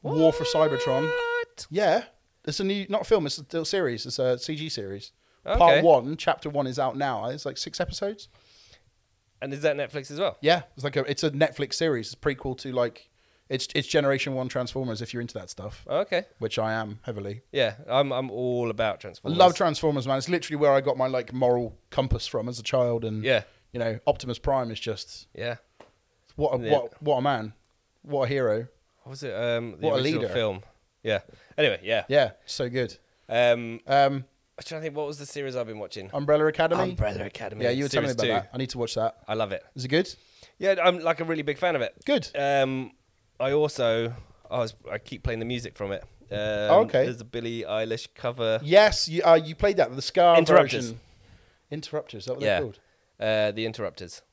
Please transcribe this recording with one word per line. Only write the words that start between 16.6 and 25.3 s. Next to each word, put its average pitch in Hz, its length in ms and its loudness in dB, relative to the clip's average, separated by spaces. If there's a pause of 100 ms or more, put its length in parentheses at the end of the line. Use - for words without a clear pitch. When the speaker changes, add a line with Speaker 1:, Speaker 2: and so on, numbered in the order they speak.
Speaker 2:
am 110 300 -6
heavily. 104 380 -8 (100)
Speaker 1:
Yeah, 117 240 0 (140)
I'm, 135 240 0
I'm 127 180 -4
all 123 380 -2
about 107 260 -2
Speaker 2:
I - 40 -20
Speaker 1:
Transformers. 127 380 -6
Speaker 2:
love 180 180 8
Transformers, 147 520 0
man. 135 100 0
It's 135 120 -4
literally 170 280 -2
where 147 140 4
I 139 100 6
got 135 160 0
my, 131 100 0
like, 127 260 -4
moral 123 440 0 (120)
compass 131 360 -2
from 117 220 -4
as 123 120 -8
a 110 40 -14
child. 120 400 0
And, 107 200 -4
Speaker 1:
Yeah. 120 200 2 (300)
Speaker 2:
you 123 60 -6
know, 113 280 -2
Optimus 127 320 -2
Prime 131 320 0
is 107 80 -10
just - 540 -10